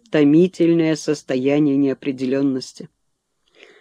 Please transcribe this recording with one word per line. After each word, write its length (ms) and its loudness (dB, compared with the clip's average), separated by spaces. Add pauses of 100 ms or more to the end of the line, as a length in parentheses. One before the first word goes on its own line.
(100)
томительное 840 2
состояние 800 -2
неопределенности. 1120 -4 (920)